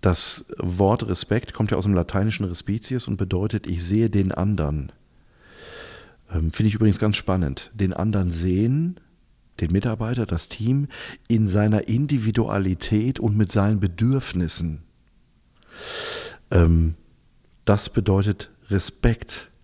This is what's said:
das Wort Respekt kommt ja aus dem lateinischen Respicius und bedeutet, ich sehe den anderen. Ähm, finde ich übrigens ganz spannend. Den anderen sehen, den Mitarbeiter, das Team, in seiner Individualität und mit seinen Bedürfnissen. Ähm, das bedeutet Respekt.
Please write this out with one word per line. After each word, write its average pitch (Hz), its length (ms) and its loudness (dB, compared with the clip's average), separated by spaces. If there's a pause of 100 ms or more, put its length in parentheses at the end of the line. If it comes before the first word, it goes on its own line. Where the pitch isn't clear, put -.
das - 440 0 (120)
Wort 95 500 2
Respekt - 460 -2
kommt 107 180 -2
ja - 60 0
aus 95 80 -2
dem 104 80 4
lateinischen 101 520 0
Respicius 107 640 -6
und 110 100 -4
bedeutet, 95 500 -2
ich 85 160 -4
sehe 110 260 2
den 98 220 2
anderen. 78 600 -2 (1400)
Ähm, 82 200 -2
finde 110 160 2
ich 104 80 2
übrigens 107 240 4
ganz 107 160 2
spannend. 90 580 -2
Den 95 200 0
anderen 98 360 0
sehen, 107 720 0 (600)
den 82 120 0
Mitarbeiter, 113 540 0
das - 240 -4
Team, 131 380 -2 (400)
in 110 200 2
seiner 104 400 2
Individualität 110 1300 0
und 107 160 2
mit 104 160 2
seinen 104 280 2
Bedürfnissen. 90 1040 -2 (1700)
Ähm, 82 440 6 (680)
das 101 240 2
bedeutet 98 600 0 (180)
Respekt. - 800 -2 (140)